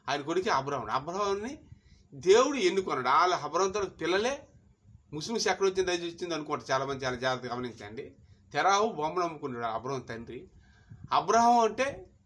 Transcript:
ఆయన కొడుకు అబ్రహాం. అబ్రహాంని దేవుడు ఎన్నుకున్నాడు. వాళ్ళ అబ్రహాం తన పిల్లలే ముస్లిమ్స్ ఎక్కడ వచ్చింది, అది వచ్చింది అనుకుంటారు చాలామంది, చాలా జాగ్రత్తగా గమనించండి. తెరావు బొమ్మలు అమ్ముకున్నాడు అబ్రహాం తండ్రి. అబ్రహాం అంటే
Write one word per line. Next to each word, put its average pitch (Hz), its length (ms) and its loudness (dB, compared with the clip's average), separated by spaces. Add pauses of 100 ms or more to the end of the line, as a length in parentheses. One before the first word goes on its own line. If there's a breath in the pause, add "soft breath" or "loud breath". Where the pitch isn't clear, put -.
ఆయన 143 120 -2
కొడుకు 170 280 -2
అబ్రహాం. 135 400 -2
అబ్రహాంని 196 680 -4 (560 soft breath)
దేవుడు 220 440 6
ఎన్నుకున్నాడు. 175 500 0
వాళ్ళ 165 280 6
అబ్రహాం 156 360 0
తన 202 120 -2
పిల్లలే 196 600 -2 (680)
ముస్లిమ్స్ 202 340 -4
ఎక్కడ 190 180 2
వచ్చింది, 185 260 2
అది 175 140 -2
వచ్చింది 170 300 -6
అనుకుంటారు 147 360 -6
చాలామంది, 135 340 -2
చాలా 127 100 -2
జాగ్రత్తగా 123 400 -4
గమనించండి. 110 560 -10 (420 soft breath)
తెరావు 180 380 2
బొమ్మలు 160 320 -2
అమ్ముకున్నాడు 143 420 -6
అబ్రహాం 117 360 -6
తండ్రి. 117 460 -12 (640 loud breath)
అబ్రహాం 226 480 4
అంటే 269 460 0 (200)